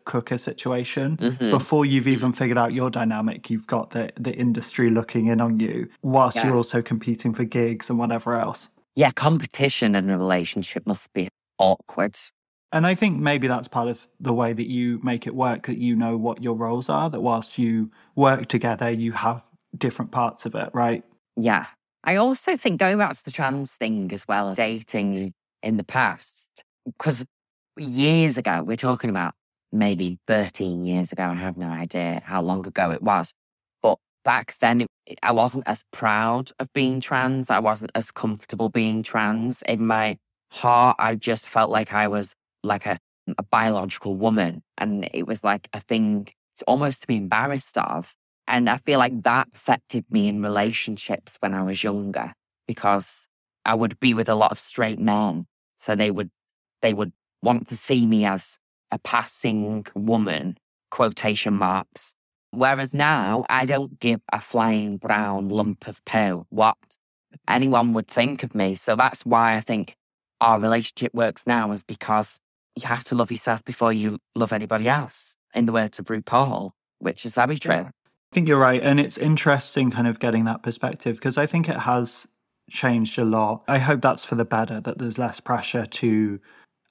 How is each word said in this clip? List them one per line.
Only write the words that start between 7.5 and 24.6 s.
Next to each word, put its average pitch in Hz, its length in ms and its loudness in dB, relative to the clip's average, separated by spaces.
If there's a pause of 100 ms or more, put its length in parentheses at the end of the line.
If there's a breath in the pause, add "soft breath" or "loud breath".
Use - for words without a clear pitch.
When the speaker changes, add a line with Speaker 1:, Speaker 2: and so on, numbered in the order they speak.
Speaker 1:
and 123 80 0
whatever 117 380 0
else. 113 340 -4 (280)
Speaker 2:
Yeah, 139 160 6
competition 139 840 2
in 98 160 2
a 92 80 0
relationship 90 640 -2
must - 280 -6
be 92 160 -2 (300)
awkward. - 580 2 (560)
Speaker 1:
And 160 160 4
I 185 80 2
think 175 240 2
maybe 143 260 2
that's 123 220 -2
part 120 180 -2
of 117 220 -6 (100)
the 123 160 -2
way 117 180 0
that 113 160 -4
you 120 360 -2
make 120 240 -4
it - 80 -8
work, 123 320 -2
that 120 100 -4
you 120 160 0
know 117 220 0
what 113 260 -4
your 117 140 -2
roles 117 320 -4
are, 151 200 0
that 143 120 -6
whilst 113 360 -2
you 113 360 0 (240 soft breath)
work 135 300 4
together, 117 440 0
you 113 220 -2
have 117 320 -4 (340)
different 120 320 -4
parts 120 340 -4
of 110 120 -8
it, - 180 -6
right? 120 300 0 (320)
Speaker 2:
Yeah. 110 300 2 (360)
I 180 140 2
also 262 400 2
think 190 240 0
going 196 180 2
back 165 160 0
to - 100 -14
the 143 60 -10
trans 139 440 -4
thing 107 380 -4
as 101 140 -10
well, 101 300 0
dating 107 800 -2 (280)